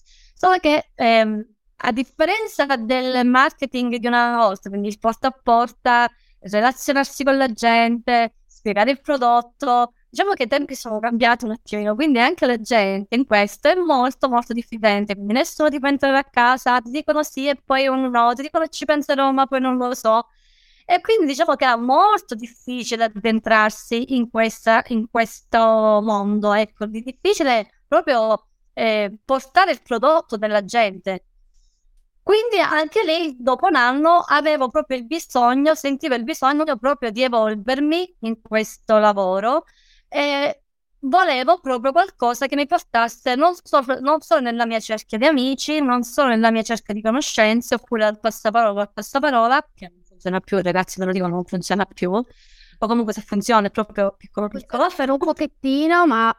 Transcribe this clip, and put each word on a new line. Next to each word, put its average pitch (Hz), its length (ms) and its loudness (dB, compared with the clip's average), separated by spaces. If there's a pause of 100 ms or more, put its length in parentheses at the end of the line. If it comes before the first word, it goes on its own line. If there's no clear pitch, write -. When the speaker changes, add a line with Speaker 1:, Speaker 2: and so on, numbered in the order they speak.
(320)
Speaker 1:
Solo 370 260 2
che... 302 360 0
Ehm, 220 500 2 (380)
a 254 80 -2
differenza 320 720 -2 (120)
del 254 500 0
marketing 254 680 0
di 233 100 -4
una 240 300 0
volta, 202 320 0
quindi 202 180 -6
il 208 120 -8
porta 226 280 -2
a 254 40 -2
porta, 240 800 0 (300)
relazionarsi 254 840 -2
con 269 100 2
la 269 160 0
gente, 233 840 0 (100)
spiegare 208 460 -2
il 262 100 -4
prodotto, 240 920 0 (140)
diciamo 381 260 -2
che 269 100 -4
i 240 40 -4
tempi 277 280 -4
sono 220 240 -8
cambiati 233 460 0
un 214 60 -4
attimino, 214 440 -4
quindi 269 240 2
anche 302 260 0
la 240 140 0
gente 196 560 -2
in 262 100 0
questo 208 440 0
è 359 60 4
molto, 277 540 0
molto 240 240 -2
diffidente, 208 600 -2
quindi 202 180 -6
nessuno 302 360 0
ti 285 100 -4
fa 254 80 -2
entrare 277 300 2
a 277 60 0
casa, 247 580 0
ti 233 100 -12
dicono 302 320 -2
sì 277 240 -8
e 277 160 -2
poi 269 240 0
un 262 240 0
no, 240 220 4
ti 262 100 -8
dicono 320 240 -2
"ci - 180 -12
penserò", 277 460 0
ma 269 160 2
poi 262 140 -2
non 254 160 0
lo 247 180 -4
so. 226 320 0 (580)
E 359 160 0
quindi 453 260 2
diciamo 285 280 0
che - 100 0
è 247 100 4
molto 302 600 2
difficile 233 720 -6
addentrarsi 220 1080 0
in 240 140 -2
questa, 226 600 0
in 226 200 -4
questo - 480 -2 (460)
mondo, 208 500 0
ecco, 214 320 -2
di 220 160 -10
difficile 262 840 -2
proprio, 240 600 0 (240)
eh, 214 380 -2 (140)
portare 320 460 0
il 254 100 -6
prodotto 254 560 0
della 208 260 -2
gente. 190 600 -4 (1000)
Quindi 427 360 2
anche 311 440 0
lì, 320 360 -2
dopo 254 280 0
un 349 80 2
anno, 285 440 4
avevo 285 500 0
proprio 294 280 -4
il 240 80 -10
bisogno, 269 680 2
sentivo 277 400 -4
il 233 100 -2
bisogno 294 400 0 (140)
proprio 262 320 -2
di 220 140 -2
evolvermi 262 960 0
in 226 200 -8
questo 214 580 0
lavoro 208 640 0 (440)
e 285 540 -4 (380)
volevo 294 600 2
proprio 254 320 -2
qualcosa 269 540 -2
che 269 100 -4
mi 277 120 -2
portasse 247 680 -2
non 330 260 2
so-, 285 220 0 (180)
non 294 200 0
solo 320 200 2
nella 233 260 -2
mia 226 120 -4
cerchia 214 380 -6
di 233 80 2
amici, 294 560 0
non 247 220 0
solo 269 260 0
nella 226 220 2
mia 226 100 0
cerchia 214 320 -6
di 214 80 -10
conoscenze, 226 720 0
oppure 220 300 -2
al 214 140 -2
passaparola, 214 640 -2
al 202 120 -6
passaparola, 269 800 0
che 180 180 -20
non - 140 -20
funziona 185 360 -4
più, 190 200 -2
ragazzi, 180 380 -2
ve 185 60 -4
lo 185 60 0
dico, 185 160 -2
non 175 160 -4
funziona 185 420 -4
più. - 260 -6 (720)
O 220 40 0
comunque 226 260 -2
se 208 80 -14
funziona 208 460 0
è - 20 -6
proprio 202 480 -4
piccolo, 208 300 -8
piccolo. 247 420 -4
Speaker 2:
Funziona - 60 -12 (100)
per 262 60 0
un 277 80 0
pochettino, 311 880 0
ma 226 320 2